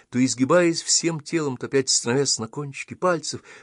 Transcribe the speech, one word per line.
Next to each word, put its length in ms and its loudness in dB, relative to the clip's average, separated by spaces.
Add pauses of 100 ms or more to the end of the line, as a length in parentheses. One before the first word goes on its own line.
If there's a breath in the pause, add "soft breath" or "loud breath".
то 140 2
изгибаясь 580 2
всем 380 0
телом, 380 -4
то 100 -10
опять 220 0
становясь 500 0
на 80 -6
кончики 480 -10
пальцев, 480 -2 (200 loud breath)